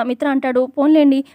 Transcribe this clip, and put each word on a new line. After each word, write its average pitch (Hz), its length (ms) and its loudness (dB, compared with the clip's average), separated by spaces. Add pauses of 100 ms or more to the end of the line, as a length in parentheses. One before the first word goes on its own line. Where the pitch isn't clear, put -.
మిత్ర 247 240 -4
అంటాడు, 262 340 -2 (100)
"పోన్లేండి, 294 480 2 (160)